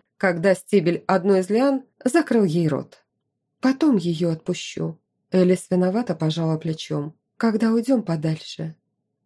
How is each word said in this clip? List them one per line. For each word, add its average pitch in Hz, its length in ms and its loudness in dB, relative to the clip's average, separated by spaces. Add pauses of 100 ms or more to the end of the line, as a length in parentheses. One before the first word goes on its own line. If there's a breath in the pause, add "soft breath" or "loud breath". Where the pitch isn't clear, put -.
(180)
когда 185 380 2
стебель 175 520 0
одной 190 320 2
из 185 100 -2
лиан 262 340 0 (200)
закрыл 247 400 2
ей 165 240 2
рот. 135 360 -6 (580)
«Потом 262 360 2
ее 170 340 -2
отпущу». 160 680 -8 (320)
Элис 180 380 2
виновато 185 460 0
пожала 160 420 -2
плечом. 156 580 -6 (220)
«Когда 220 340 0
уйдем 233 320 0
подальше». 160 720 -6 (500)